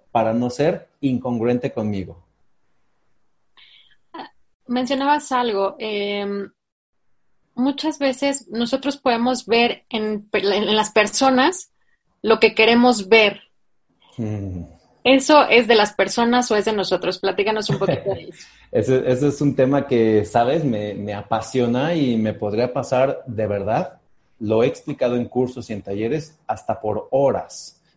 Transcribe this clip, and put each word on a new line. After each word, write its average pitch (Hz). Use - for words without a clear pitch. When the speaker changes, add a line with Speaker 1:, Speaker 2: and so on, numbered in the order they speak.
Speaker 1:
para 113
no 120
ser 160
incongruente 123
conmigo. 101
Speaker 2:
Mencionabas 269
algo, 220
em, 202
muchas 277
veces 277
nosotros 262
podemos 240
ver 233
en, 214
en 202
las 214
personas 262
lo 220
que 220
queremos 226
ver. 208
Speaker 1:
Mm. 101
Speaker 2:
¿Eso 269
es 226
de 233
las 208
personas 240
o 214
es 202
de 220
nosotros? 185
Platícanos 208
un -
poquito 196
de -
eso. -
Speaker 1:
<laughs> -
Ese, 127
ese 131
es 143
un 143
tema 139
que, 110
¿sabes? 131
Me, 104
me 101
apasiona 120
y 131
me 110
podría 110
pasar, 135
de 107
verdad, 104
lo 113
he -
explicado 131
en 123
cursos 123
y 110
en 98
talleres, 113
hasta 113
por 107
horas. 127